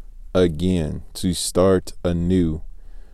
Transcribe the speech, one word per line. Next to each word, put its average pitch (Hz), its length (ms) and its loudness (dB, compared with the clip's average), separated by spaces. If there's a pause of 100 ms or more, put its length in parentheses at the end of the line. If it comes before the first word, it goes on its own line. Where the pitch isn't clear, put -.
(340)
again, 85 720 2 (100)
to 92 180 0
start 92 640 2 (100)
anew. 85 560 2 (540)